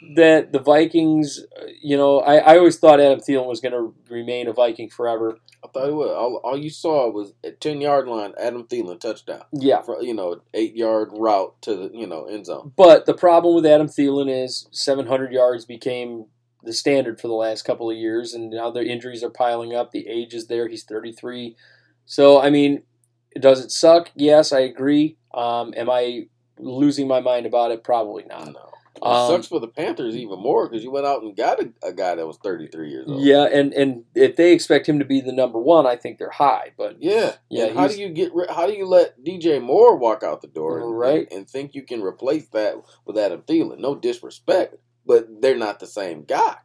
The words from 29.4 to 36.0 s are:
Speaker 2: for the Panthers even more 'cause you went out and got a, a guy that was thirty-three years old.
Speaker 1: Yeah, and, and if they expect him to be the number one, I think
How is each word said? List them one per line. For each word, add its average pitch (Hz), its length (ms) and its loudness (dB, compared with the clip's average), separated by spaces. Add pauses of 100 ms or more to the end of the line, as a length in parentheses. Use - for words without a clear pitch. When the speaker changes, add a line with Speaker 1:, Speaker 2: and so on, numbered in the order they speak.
Speaker 2:
for 165 120 -4
the - 100 -10
Panthers 143 480 -8
even 101 220 -12
more 135 300 -2
'cause 110 140 -10
you 131 80 -14
went 139 160 -4
out 131 160 -4
and 107 120 -14
got 147 260 -4
a, 117 100 -8 (100)
a 92 120 -10
guy 92 200 -4
that 82 140 -8
was 78 160 -16
thirty-three 80 480 -10
years - 180 -14
old. 139 140 -8
Speaker 1:
Yeah, 143 220 6
and, 139 280 0
and 131 300 -2 (100)
if 127 220 4
they 175 160 6
expect 160 360 2
him 151 120 0
to 143 60 -2
be 135 160 -2
the 127 100 -8
number 123 280 -2
one, 147 280 4
I 123 80 0
think 120 240 -14